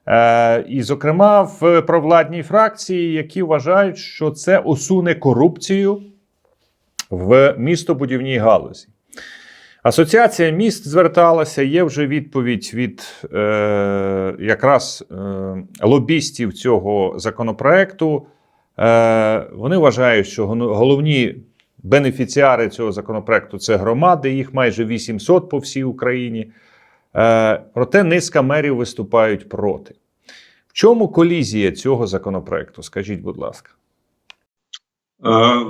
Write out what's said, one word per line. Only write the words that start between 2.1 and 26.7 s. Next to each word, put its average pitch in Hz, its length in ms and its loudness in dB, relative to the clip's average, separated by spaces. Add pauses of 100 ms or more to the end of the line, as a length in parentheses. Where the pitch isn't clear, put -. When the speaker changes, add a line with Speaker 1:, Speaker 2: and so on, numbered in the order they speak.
Speaker 1:
фракції, 185 720 -2
які 156 300 -6
вважають, 165 560 0
що - 320 -6
це 180 280 0
усуне 170 560 0
корупцію 175 880 0 (1080)
в 117 480 2
містобудівній 131 800 -4
галузі. 104 500 0 (920)
Асоціація 165 680 2
міст 196 380 -2
зверталася, 165 760 2
є 147 200 0
вже 143 240 -2
відповідь 131 680 -4
від, 110 280 -6 (300)
е, 101 1080 -2
якраз, 110 720 0
е, 82 40 -18 (680)
лобістів 127 720 0
цього 101 640 -2
законопроекту. 139 1080 -2 (520)
Е, 113 760 2
вони 135 220 -4
вважають, 120 500 2
що 107 200 -4
гоно-, 113 280 -2
головні 135 600 2 (480)
бенефіціари 127 840 2
цього 110 240 -6
законопроекту — 104 640 -4
це 107 180 0
громади, 135 560 0
їх 135 220 -6
майже 117 300 0
вісімсот 117 640 -2
по 147 100 -4
всій 135 260 -8
Україні. 120 640 -6 (640)